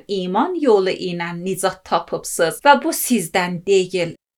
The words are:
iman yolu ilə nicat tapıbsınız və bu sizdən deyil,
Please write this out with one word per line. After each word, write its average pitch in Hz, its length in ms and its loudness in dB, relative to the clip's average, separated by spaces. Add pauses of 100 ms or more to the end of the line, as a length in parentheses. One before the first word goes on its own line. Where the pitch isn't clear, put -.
iman 196 500 -2
yolu 208 340 4
ilə 175 460 -6
nicat 185 480 -4
tapıbsınız 170 800 -2
və 285 160 8
bu 320 180 -2
sizdən 180 640 -2
deyil, 180 540 0 (240)